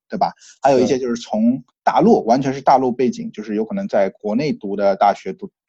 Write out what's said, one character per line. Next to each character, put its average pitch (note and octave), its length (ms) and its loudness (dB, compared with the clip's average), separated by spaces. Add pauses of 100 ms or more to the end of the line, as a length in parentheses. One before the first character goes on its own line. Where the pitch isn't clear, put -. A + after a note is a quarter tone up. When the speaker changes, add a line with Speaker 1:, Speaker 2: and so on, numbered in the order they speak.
Speaker 1:
对 A2+ 80 -10
吧？ F2+ 140 -2 (320)
还 C3+ 80 4
有 C3 80 4
一 B2+ 80 2
些 C3 120 0
就 B2+ 100 -6
是 A#2 120 -6
从 A#2 420 0 (220)
大 - 160 2
陆， G#3+ 200 4
Speaker 2:
对。 - 80 -8
Speaker 1:
完 B2+ 120 2
全 C3+ 140 -2
是 C3+ 80 -8
大 C#3 160 4
陆 C3 140 0
背 B2+ 180 0
景， A#2 220 -10
就 G#2+ 100 -14
是 G#2+ 120 -8
有 A2 100 -2
可 G#2+ 100 -8
能 G2 140 -6
在 G2+ 200 0
国 G#2 260 -8
内 C3 180 -2
读 G#2 240 -8
的 G2 200 0
大 G2+ 160 2
学， F#2+ 200 -8
读， F#2 180 -14 (180)